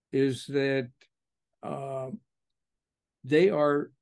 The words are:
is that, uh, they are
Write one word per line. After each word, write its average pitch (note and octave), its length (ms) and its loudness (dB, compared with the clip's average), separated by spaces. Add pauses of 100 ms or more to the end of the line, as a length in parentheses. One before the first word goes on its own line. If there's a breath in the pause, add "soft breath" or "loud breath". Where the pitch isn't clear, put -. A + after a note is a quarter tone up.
(120)
is C3+ 340 0
that, C3+ 440 -2 (720)
uh, C3+ 480 -8 (1120)
they D3+ 280 4
are D3 520 2